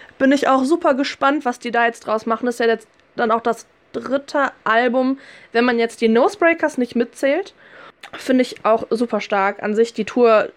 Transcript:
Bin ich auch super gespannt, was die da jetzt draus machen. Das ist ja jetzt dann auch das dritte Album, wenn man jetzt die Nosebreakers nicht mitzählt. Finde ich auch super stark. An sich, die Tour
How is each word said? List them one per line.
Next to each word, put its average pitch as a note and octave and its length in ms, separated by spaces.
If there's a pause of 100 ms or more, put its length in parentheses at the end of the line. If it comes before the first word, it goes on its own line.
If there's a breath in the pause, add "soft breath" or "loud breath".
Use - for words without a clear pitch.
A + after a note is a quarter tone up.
(180 loud breath)
Bin C4+ 140
ich C#4 160
auch C4 160
super D#4+ 300
gespannt, C#4 520
was A#3+ 140
die A#3+ 120
da A#3 140
jetzt A#3 220
draus A3 180
machen. A3+ 200
Das A#3+ 100
ist - 40
ja A#3 80
jetzt A3+ 200 (280)
dann A#3 160
auch A3+ 100
das A3+ 260 (240)
dritte C4+ 600 (120)
Album, B3+ 560 (320 loud breath)
wenn A#3+ 140
man A#3+ 140
jetzt A#3 220
die A3+ 80
Nosebreakers E4 680
nicht B3 180
mitzählt. C4+ 580 (600 loud breath)
Finde B3+ 280
ich - 240
auch A3 240
super A3+ 320
stark. G3+ 420
An G#3 120
sich, A#3 180
die A3 120
Tour A3+ 520